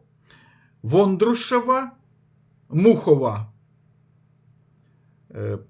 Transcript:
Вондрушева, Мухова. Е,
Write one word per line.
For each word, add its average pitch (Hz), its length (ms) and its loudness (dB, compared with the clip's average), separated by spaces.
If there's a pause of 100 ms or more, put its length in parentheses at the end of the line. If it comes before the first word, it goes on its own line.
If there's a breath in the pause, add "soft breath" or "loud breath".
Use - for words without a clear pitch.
(840 soft breath)
Вондрушева, 233 1080 0 (760)
Мухова. 139 840 2 (1800)
Е, 107 240 -8 (100)